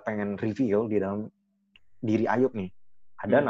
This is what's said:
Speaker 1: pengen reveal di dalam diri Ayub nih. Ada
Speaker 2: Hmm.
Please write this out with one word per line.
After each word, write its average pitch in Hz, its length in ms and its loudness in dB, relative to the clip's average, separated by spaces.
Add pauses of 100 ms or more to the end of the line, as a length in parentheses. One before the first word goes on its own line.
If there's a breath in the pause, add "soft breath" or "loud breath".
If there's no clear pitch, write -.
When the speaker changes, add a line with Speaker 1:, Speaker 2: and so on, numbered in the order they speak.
Speaker 1:
pengen 104 320 -2
reveal 110 480 2
di 104 160 2
dalam 101 240 -2 (720)
diri 110 320 2
Ayub 123 240 2
nih. 95 160 -6 (480)
Ada 117 240 4
Speaker 2:
Hmm. 143 80 0